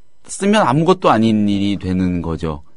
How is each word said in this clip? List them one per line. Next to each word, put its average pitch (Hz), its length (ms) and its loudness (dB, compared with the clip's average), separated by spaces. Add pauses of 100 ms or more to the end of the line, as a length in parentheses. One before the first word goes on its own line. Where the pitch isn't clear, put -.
(240)
쓰면 202 420 0
아무것도 160 440 2
아닌 110 380 2
일이 101 300 -2
되는 90 440 -2
거죠. 80 400 -6 (140)